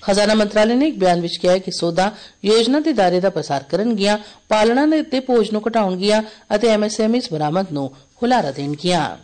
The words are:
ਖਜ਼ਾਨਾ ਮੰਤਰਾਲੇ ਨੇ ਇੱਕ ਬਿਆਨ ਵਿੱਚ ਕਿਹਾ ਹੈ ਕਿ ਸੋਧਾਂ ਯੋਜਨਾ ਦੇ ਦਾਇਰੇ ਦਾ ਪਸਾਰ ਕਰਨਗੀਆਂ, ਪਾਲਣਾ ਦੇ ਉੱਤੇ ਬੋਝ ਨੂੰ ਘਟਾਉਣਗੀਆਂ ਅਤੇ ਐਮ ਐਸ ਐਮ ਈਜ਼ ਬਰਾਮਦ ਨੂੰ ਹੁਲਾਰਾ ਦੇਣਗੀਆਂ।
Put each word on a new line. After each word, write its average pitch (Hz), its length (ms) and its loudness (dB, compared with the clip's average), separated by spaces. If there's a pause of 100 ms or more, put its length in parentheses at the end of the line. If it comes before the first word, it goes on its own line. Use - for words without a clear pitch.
ਖਜ਼ਾਨਾ 208 320 2
ਮੰਤਰਾਲੇ 214 420 2
ਨੇ 277 120 2
ਇੱਕ 240 100 -4
ਬਿਆਨ 180 240 2
ਵਿੱਚ 170 160 -6
ਕਿਹਾ 180 160 2
ਹੈ 185 40 2
ਕਿ 185 140 -6
ਸੋਧਾਂ 180 400 -2 (340)
ਯੋਜਨਾ 226 340 2
ਦੇ 311 140 -2
ਦਾਇਰੇ 185 260 2
ਦਾ 190 100 0
ਪਸਾਰ 143 340 -4
ਕਰਨਗੀਆਂ, 208 540 0 (320)
ਪਾਲਣਾ 233 360 2
ਦੇ 311 140 2
ਉੱਤੇ 262 200 -4
ਬੋਝ 240 320 0
ਨੂੰ 214 160 -2
ਘਟਾਉਣਗੀਆਂ 208 560 0 (320)
ਅਤੇ 220 120 0
ਐਮ 214 160 2
ਐਸ 214 180 -4
ਐਮ 220 140 2
ਈਜ਼ 247 160 -4
ਬਰਾਮਦ 156 400 -2
ਨੂੰ 139 200 -6 (320)
ਹੁਲਾਰਾ 233 280 0
ਦੇਣਗੀਆਂ। 147 720 -4